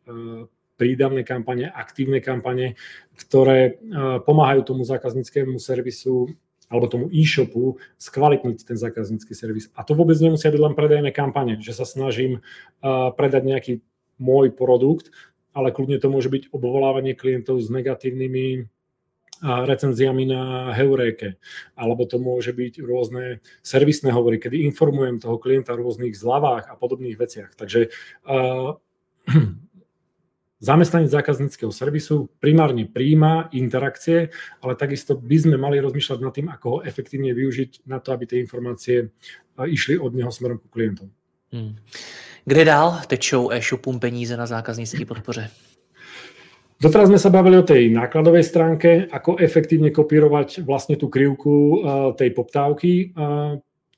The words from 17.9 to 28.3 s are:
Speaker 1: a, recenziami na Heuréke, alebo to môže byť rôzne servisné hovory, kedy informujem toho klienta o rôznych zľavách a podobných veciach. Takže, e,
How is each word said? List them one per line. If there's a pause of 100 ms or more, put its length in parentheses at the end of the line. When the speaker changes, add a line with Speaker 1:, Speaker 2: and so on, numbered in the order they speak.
Speaker 1:
a,
recenziami
na
Heuréke, (380)
alebo
to
môže
byť
rôzne (240)
servisné
hovory,
kedy
informujem
toho
klienta
o
rôznych
zľavách
a
podobných
veciach.
Takže,
e, (880)